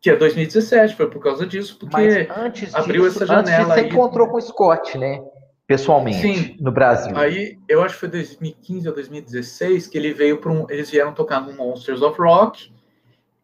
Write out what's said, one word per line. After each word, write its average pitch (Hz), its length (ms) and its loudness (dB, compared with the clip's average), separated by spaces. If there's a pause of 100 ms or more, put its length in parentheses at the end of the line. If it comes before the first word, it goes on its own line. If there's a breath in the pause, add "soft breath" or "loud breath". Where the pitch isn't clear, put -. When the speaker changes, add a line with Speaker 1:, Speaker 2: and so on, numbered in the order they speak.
Speaker 1:
Que 170 100 4
é 151 40 6
dois 156 200 2
mil 160 80 -2
e 160 40 -4
dezessete, 220 480 2
foi - 140 -2
por - 100 -12
causa 147 280 -2
disso, 196 320 -10
porque 147 160 -8
Speaker 2:
Mas 196 420 2
antes 226 380 -8
Speaker 1:
abriu 156 300 0
Speaker 2:
disso, 185 180 0
Speaker 1:
essa - 20 -2
janela 196 160 4
Speaker 2:
antes 175 160 2
disso, 165 160 2
você 156 60 4
Speaker 1:
aí. 151 80 2
Speaker 2:
encontrou 233 400 2
com - 100 -4
o - 40 -4
Scott, - 560 0
né? 135 240 -6 (460)
Pessoalmente, 135 540 2
Speaker 1:
Sim. 95 380 -2
Speaker 2:
no 135 120 -4
Brasil. 123 460 2
Speaker 1:
Aí, 175 400 -2 (100)
eu 156 140 4
acho 185 140 -2
que - 60 -20
foi 170 80 -8
dois 160 300 -8
mil 156 120 -10
e - 20 -16
quinze 180 340 -10
ou 143 60 -6
dois 139 160 -12
mil 147 100 -14
e 135 40 -14
dezesseis 170 640 -4
que - 100 -8
ele 147 160 -4
veio 147 240 0
pra 165 140 -6
um, 156 180 -4
eles 147 220 -8
vieram 147 200 2
tocar 147 300 -4
no 139 120 -12
Monsters 127 500 -6
of 151 180 0
Rock, 175 500 2 (720)